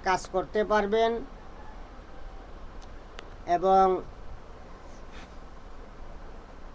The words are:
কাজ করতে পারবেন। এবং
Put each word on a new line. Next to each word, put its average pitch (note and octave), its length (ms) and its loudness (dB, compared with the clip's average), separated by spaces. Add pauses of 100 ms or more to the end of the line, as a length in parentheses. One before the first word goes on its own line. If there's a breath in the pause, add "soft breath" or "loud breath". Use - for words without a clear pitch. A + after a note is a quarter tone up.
কাজ F#3 140 4 (120)
করতে F#3+ 260 2 (120)
পারবেন। G#3+ 380 6 (2500)
এবং F#3+ 280 10 (3000)